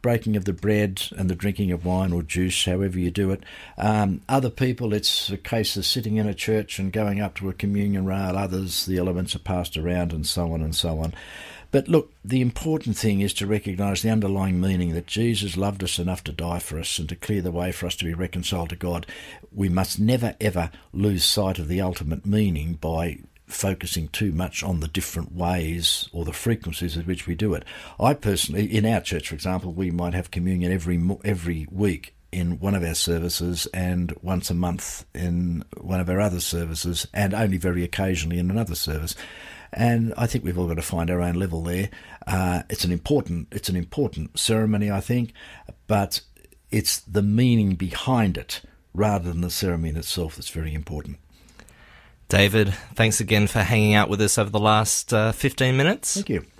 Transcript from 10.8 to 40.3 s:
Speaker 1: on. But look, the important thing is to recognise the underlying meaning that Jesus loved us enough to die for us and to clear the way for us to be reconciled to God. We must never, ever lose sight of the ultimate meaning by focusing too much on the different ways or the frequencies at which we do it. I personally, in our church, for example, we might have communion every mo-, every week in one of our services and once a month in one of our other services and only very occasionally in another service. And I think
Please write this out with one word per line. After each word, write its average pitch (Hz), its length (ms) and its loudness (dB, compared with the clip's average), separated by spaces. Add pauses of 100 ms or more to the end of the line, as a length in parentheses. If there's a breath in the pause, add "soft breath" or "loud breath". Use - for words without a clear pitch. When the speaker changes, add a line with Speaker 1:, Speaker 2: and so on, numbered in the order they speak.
Speaker 1:
on. 80 120 -2 (600 loud breath)
But 139 160 2
look, 156 240 4 (120)
the 127 160 2
important 123 560 0
thing 101 240 2
is 101 140 0
to 101 140 -2
recognise 101 540 0
the 110 80 2
underlying 95 500 2
meaning 90 340 2
that 82 140 -4
Jesus 104 480 0
loved 98 260 -2
us 87 160 -2
enough 90 260 -2
to 73 80 -8
die 85 280 -4
for - 180 -8
us - 220 -4
and 78 80 -4
to 85 80 -8
clear 101 260 -2
the 90 80 -2
way 87 220 -2
for - 140 -6
us 87 100 -4
to - 80 -6
be 82 100 -2
reconciled 87 540 -4
to 85 80 -8
God. 87 300 -4 (460 loud breath)
We 101 160 0
must 92 300 2
never, 117 420 2
ever 90 300 0 (220 loud breath)
lose 98 320 2
sight 95 340 2
of 80 80 -4
the 90 140 0
ultimate 82 440 -2
meaning 92 500 2
by 82 440 -2 (280)
focusing 90 640 -4
too 101 240 -2
much 87 300 -2
on 90 180 0
the 78 80 -2
different - 460 -4
ways 85 800 0
or 85 120 -4
the 82 80 -4
frequencies 87 640 -2
at 85 100 -4
which 90 200 -4
we 85 80 -2
do 98 200 0
it. - 100 -6 (340 loud breath)
I 139 160 4
personally, 98 500 0
in 107 200 2
our 110 160 2
church, - 280 -6
for 82 60 -8
example, 92 380 -4
we 92 180 -2
might 87 240 -2
have 90 160 -4
communion 90 420 0
every 87 260 0
mo-, 90 260 0
every 85 460 -2
week 95 440 -2 (180)
in 87 260 0
one 98 160 0
of 92 80 0
our 82 120 -2
services 85 800 -2
and 90 480 0
once 90 300 -2
a 87 40 0
month 87 600 -2
in 87 500 0 (160)
one 95 200 -2
of 90 100 -2
our 95 100 2
other 90 200 2
services 82 760 -4
and 98 180 2
only 104 240 2
very 90 280 0
occasionally 87 540 0
in 90 120 2
another 98 240 0
service. 78 400 -4 (580 loud breath)
And 117 440 2
I 120 100 2
think - 180 -2